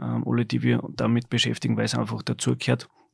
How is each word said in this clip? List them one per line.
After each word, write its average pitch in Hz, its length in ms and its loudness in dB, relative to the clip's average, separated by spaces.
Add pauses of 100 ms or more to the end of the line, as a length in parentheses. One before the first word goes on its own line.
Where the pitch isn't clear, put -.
ähm, 117 240 -2
alle, 120 220 0
die 123 160 -2
wir 120 320 2
damit 117 340 0
beschäftigen, 120 480 0
weil 107 100 0
es 117 100 -2
einfach 113 260 -2
dazugehört, 123 640 0 (260)